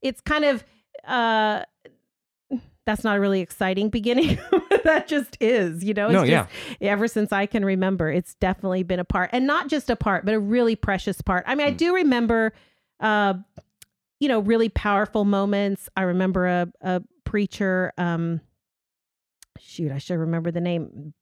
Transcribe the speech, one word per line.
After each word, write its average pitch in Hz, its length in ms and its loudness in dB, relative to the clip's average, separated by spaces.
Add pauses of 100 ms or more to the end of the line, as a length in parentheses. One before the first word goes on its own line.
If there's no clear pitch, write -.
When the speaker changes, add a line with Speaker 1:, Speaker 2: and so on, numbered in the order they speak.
Speaker 1:
it's 262 200 -4
kind 302 240 0
of, 269 180 0 (440)
uh, 220 560 0 (1200)
that's 214 180 -2
not 208 140 2
a - 20 2
really 196 220 2
exciting 190 480 -2
beginning. 240 540 0
<laughs> 679 60 -16 (360)
That 320 220 4
just 285 340 -2
is, 190 420 2
you 208 120 -2
know, 208 100 0
it's - 80 4
Speaker 2:
No, 185 140 6
Speaker 1:
just 123 200 4 (320)
Speaker 2:
yeah. 202 120 0
Speaker 1:
ever 208 160 0
since 214 260 -2
I 202 140 0
can 208 180 -2
remember, 190 460 0
it's 170 240 -2
definitely 185 480 -2
been 180 160 -2
a 180 40 -2
part, 180 300 -2
and 254 140 0
not 311 200 0
just 285 220 -2
a 240 60 2
part, 190 300 -2
but 214 100 0
a 214 40 0
really 226 360 2
precious 196 480 -4
part. 180 240 0
I 247 80 0
mean, 294 100 0
I 285 60 2
Speaker 2:
Mm. 285 60 -6
Speaker 1:
do 339 180 2
remember, 233 580 2 (460)
uh, 208 340 2 (840)
you 285 80 0
know, 240 140 2
really 226 280 2
powerful 208 560 0
moments. 202 720 0
I 190 60 -2
remember 180 420 0
a, 180 220 0 (140)
a 185 200 -2 (220)
preacher, 190 760 -2
um, 170 440 -2 (1160)
shoot, - 340 -8
I 139 60 -6
should 165 220 -6
remember 165 320 -2
the 170 100 -4
name. 160 600 -6